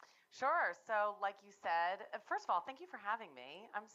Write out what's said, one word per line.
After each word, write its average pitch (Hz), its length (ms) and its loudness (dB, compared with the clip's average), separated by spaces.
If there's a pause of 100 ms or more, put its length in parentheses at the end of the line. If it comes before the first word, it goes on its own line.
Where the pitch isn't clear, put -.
(300)
Sure. 269 440 2 (120)
So 208 360 2
like 202 140 0 (100)
you 202 60 -20
said, 185 640 0
uh, 220 40 -2 (120)
first 415 160 0
of - 40 0
all, 175 160 4
thank 269 160 -10
you 359 60 -14
for 254 100 -12
having 202 360 -4
me. 143 400 -14
I'm 214 220 -6